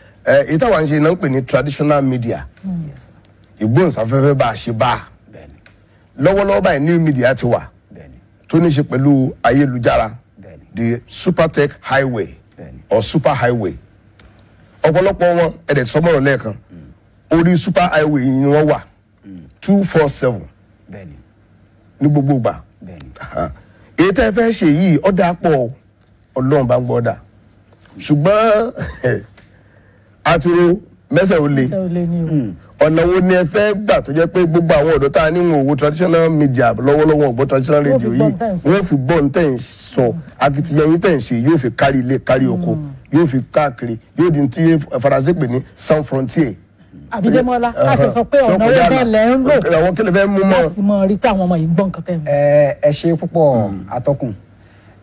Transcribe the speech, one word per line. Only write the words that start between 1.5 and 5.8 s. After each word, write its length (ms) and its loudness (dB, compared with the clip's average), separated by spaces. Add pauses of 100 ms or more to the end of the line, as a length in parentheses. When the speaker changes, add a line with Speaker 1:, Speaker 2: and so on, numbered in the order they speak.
Speaker 1:
media. 440 -4 (180)
Speaker 2:
Mm. 260 -8
Speaker 3:
Yes, 100 -20
sir. 680 -12
Speaker 1:
Ìgbóhùnsáfẹ́fẹ́ 680 2
bá 160 2
a 40 -8
ṣe 180 -8
bá 200 0
a. 80 -4 (320)
Speaker 3:
Bẹ́ẹ̀ni. 240 -20 (640)